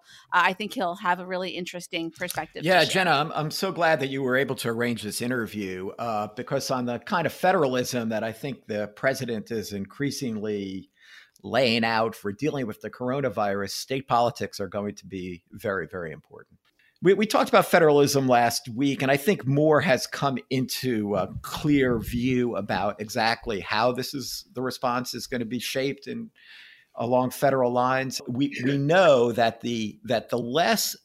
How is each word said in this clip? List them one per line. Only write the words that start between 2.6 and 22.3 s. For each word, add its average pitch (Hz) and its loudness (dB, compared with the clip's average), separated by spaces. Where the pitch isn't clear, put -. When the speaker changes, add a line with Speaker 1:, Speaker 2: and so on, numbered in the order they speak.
Speaker 1:
to 160 0
Speaker 2:
Yeah, 180 6
Speaker 1:
share. 151 4
Speaker 2:
Jenna, 180 4
I'm, 147 2
I'm 151 -2
so 190 -4
glad 160 2
that 139 -2
you 135 -4
were 127 2
able 131 0
to - -4
arrange 117 -2
this 104 -6
interview, 101 -4
uh, 107 -2
because 135 -4
on 127 -2
the 120 -4
kind 170 -2
of - -8
federalism 127 2
that 110 -2
I 113 -2
think - -10
the 104 -4
president 120 -4
is 107 -6
increasingly 104 -6
laying 113 2
out 113 2
for 101 -6
dealing 135 -4
with 107 -10
the 107 -10
coronavirus, 104 -2
state - -6
politics 117 0
are 95 -6
going 101 -6
to 98 -20
be 90 -10
very, 98 -4
very 82 -10
important. - -20
We, 180 6
we 214 4
talked - 2
about 190 6
federalism 143 6
last 120 2
week, 127 -2
and 131 2
I 139 4
think 143 0
more 147 4
has 135 2
come 139 -2
into 120 -2
a 98 0
clear 131 2
view 120 0